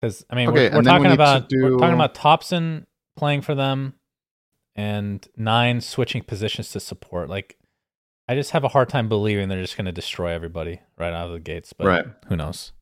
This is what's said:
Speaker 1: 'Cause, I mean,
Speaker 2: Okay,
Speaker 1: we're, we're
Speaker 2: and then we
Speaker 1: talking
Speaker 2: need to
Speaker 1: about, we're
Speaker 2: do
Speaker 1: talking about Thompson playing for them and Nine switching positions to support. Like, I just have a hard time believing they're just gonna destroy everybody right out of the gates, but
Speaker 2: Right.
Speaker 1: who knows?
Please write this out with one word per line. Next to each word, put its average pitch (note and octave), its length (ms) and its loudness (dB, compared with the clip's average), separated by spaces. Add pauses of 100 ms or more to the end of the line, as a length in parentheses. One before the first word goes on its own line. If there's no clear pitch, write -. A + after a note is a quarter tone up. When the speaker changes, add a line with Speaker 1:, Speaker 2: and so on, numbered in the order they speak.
Speaker 1:
'Cause, A2 300 -8
I B2+ 60 -6
mean, B2 140 2
Speaker 2:
Okay, A#2+ 180 6
Speaker 1:
we're, - 40 2
we're A2+ 60 4
Speaker 2:
and A#2+ 80 6
then C3+ 80 8
we C#3+ 40 6
Speaker 1:
talking C#3+ 60 4
Speaker 2:
need C#3 40 6
to C3+ 60 8
Speaker 1:
about, C#3 360 6
we're C3 200 2
Speaker 2:
do B2+ 80 2
Speaker 1:
talking E3+ 160 4
about D#3 200 2
Thompson D#3+ 720 0 (300)
playing D3 240 0
for C#3+ 160 -4
them C3+ 380 -2 (800)
and G#2 500 -6 (100)
Nine A#2+ 440 2
switching A#2 420 -4
positions - 500 -6
to G2+ 80 -8
support. - 480 -10
Like, G2 300 -10 (680)
I B2+ 80 0
just C#3+ 160 -6
have D#3+ 100 0
a C#3 60 0
hard C3 220 4
time A#2 180 0
believing G#2 400 0
they're F#2 140 -4
just - 140 -10
gonna F#2+ 140 -6
destroy F2 420 -6
everybody E2+ 500 -8 (140)
right E2+ 160 -6
out E2+ 140 -6
of E2+ 60 -10
the E2+ 80 -12
gates, D#2 320 -12
but - 160 -4
Speaker 2:
Right. F2 180 2 (220)
Speaker 1:
who F#2 80 -2
knows? D2+ 340 -8 (120)